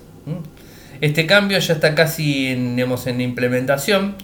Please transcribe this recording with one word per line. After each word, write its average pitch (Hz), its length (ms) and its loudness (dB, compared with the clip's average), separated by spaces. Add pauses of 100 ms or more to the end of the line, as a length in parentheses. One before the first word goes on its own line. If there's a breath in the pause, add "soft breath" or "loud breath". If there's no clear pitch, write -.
(240)
¿Mm? - 760 -12
Este 151 240 0
cambio 196 320 4
ya 165 160 0
está 151 200 2
casi 147 520 0
en, 123 300 -2
digamos, 127 300 -2
en 123 140 -2
implementación, 131 1040 0